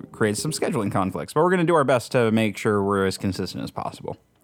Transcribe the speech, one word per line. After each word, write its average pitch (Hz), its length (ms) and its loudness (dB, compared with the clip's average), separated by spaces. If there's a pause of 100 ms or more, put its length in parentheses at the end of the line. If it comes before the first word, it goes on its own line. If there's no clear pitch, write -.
(100)
creates 104 300 0
some 156 120 -4
scheduling 113 380 -2
conflicts. 95 440 -4
But 156 100 4
we're 180 60 4
gonna 185 140 2
do 165 100 2
our 147 100 4
best 127 280 2
to 120 200 4
make 110 240 2
sure 104 260 0
we're 98 220 2
as 95 140 -2
consistent 92 440 -4
as - 80 -10
possible. - 460 -10 (280)